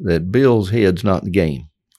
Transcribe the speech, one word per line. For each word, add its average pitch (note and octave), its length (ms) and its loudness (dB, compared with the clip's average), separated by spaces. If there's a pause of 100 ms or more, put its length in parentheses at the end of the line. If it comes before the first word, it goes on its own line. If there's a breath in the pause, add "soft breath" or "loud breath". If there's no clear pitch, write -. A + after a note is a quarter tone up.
that F2 280 -2
Bill's A#2 380 2
head's G2+ 340 0
not F#2+ 200 0
in - 20 -8
the F2 60 -6
game. D#2 360 -2 (320)